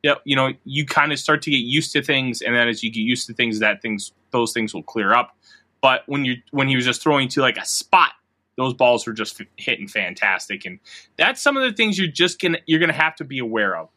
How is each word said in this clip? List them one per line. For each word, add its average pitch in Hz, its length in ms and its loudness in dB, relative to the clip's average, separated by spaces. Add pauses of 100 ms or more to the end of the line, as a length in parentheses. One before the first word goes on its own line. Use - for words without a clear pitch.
you 143 80 2
know, 143 140 4
you 139 120 0
know, 131 160 2 (120)
you 139 220 -4
kind 147 260 2
of 139 60 -4
start 151 240 0
to 156 80 -6
get 139 80 2
used 131 340 -2
to 147 100 0
things. 131 380 -2
And 120 140 -2
then 120 140 4
as 113 140 -4
you 117 80 -4
get 113 100 -6
used 120 260 -2
to 117 80 -14
things, 113 240 -2
that 107 240 0
things, 104 300 -6 (180)
those 120 220 0
things 110 200 -4
will 90 100 -10
clear 104 300 0
up." 120 240 2 (440)
But 131 260 4
when 139 180 -2
you, 127 120 -2 (140)
when 135 180 0
he 131 80 2
was 123 80 0
just 123 180 -2
throwing 139 280 2
to, 139 100 -2
like, 127 160 4
a 90 100 -10
spot, - 460 2 (440)
those 131 180 -2
balls 123 320 2
were 117 60 -8
just 110 280 -8
f-, 104 60 -14 (100)
hitting 113 320 -6
fantastic. 95 760 -4
And 92 140 -14 (400)
that's 220 240 0
some 285 140 2
of 262 80 6
the 247 80 2
things 214 260 0
you're 185 100 0
just 175 320 0
gonna, 170 240 0
you're 160 160 2
gonna 165 120 2
have 156 240 0
to 160 80 -12
be 135 160 -8
aware 110 360 0
of. 82 200 -10